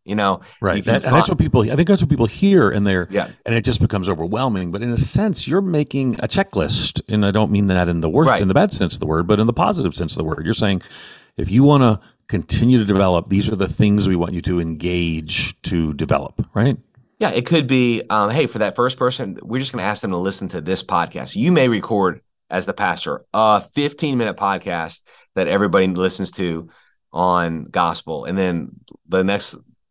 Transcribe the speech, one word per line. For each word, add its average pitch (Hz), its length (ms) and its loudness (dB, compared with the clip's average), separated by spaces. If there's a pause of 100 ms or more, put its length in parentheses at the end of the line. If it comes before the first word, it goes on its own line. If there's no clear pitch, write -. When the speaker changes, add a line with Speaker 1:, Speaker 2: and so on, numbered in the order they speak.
Speaker 1:
you 104 120 -4
know? 98 240 2 (200)
Speaker 2:
Right. 95 180 0
Speaker 1:
You 101 40 -4
can 113 120 2
Speaker 2:
That, - 100 0
and 127 100 2
that's 170 140 4
Speaker 1:
fi- 196 40 -2
Speaker 2:
what 165 60 2
people, 147 240 4
I 117 140 0
think 165 100 2
that's 196 160 4
what - 80 2
people 123 160 2
hear, 180 420 4
and 104 160 0
they're, 92 240 2
Speaker 1:
Yeah. 95 200 -2 (180)
Speaker 2:
and 113 80 0
it 110 100 0
just 123 160 0
becomes 98 280 0
overwhelming. 92 640 -2
But 101 100 -6
in 120 80 -4
a 117 80 0
sense, 196 480 0
you're 190 160 0
making 143 540 -2
a - 100 -4
checklist, - 840 -2
and 107 160 2
I 101 60 2
don't 104 220 2
mean 101 160 2
that 90 200 2
in 85 120 0
the 80 100 0
worst, 139 200 4
Speaker 1:
Right. 101 120 2
Speaker 2:
in 95 60 2
the 95 60 2
bad 190 180 2
sense 90 220 -2
of - 60 -8
the - 60 -4
word, 80 220 0
but 104 100 4
in 110 80 2
the 120 60 2
positive 170 420 -2
sense 82 180 -6
of - 60 -4
the 80 60 -4
word. 80 200 -4
You're 80 100 0
saying, 98 280 0 (540)
if - 140 -4
you 117 120 6
wanna 135 380 6 (280)
continue 120 500 2
to 110 60 2
develop, 95 440 2
these 101 220 0
are 107 60 -2
the 92 120 -2
things 101 400 2
we 92 80 2
want 85 160 -2
you 87 100 -4
to 90 180 -2
engage 82 1000 -4
to 82 300 -2
develop, 71 520 -2 (100)
right? 123 220 2 (420)
Speaker 1:
Yeah, 160 120 0
it 120 160 -2
could 156 200 2
be, 123 440 2
um, 104 200 0
"Hey, 135 160 0
for 117 120 -8
that 104 160 -2
first 127 240 -2
person, 123 440 -4
we're 127 180 -6
just 135 120 -6
gonna 101 120 -6
ask 104 180 -4
them 101 80 -4
to 90 60 -2
listen 95 320 -2
to 87 120 -8
this 87 220 -4
podcast." 82 540 -4
You 147 160 2
may 135 160 4
record, 98 520 0 (300)
as 92 160 -4
the 98 80 -4
pastor, 85 580 -4
a 107 280 4
fifteen-minute 143 760 -2
podcast 90 640 -4 (320)
that 92 140 0
everybody 95 380 2
listens 92 460 -2
to 85 360 -6 (440)
on 85 520 -2
gospel. 82 600 -4
And 90 140 -4
then 87 320 -2 (360)
the 92 160 0
next, 98 340 -2 (340)